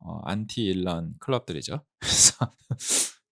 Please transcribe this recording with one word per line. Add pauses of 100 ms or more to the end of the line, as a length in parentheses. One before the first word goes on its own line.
어,
안티
일런
클럽들이죠.
<laughs>
그래서, (800)